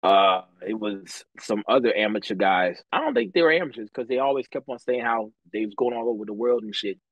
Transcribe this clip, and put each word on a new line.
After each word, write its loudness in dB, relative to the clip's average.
uh, 6
it -6
was -8
some -4
other 4
amateur -2
guys. 2
I 0
don't -2
think 0
they 4
were 6
amateurs -2
'cause -8
they -2
always -2
kept -10
on -8
saying -2
how -2
they -4
was -10
going 0
all -2
over -4
the -10
world 0
and -12
shit. -6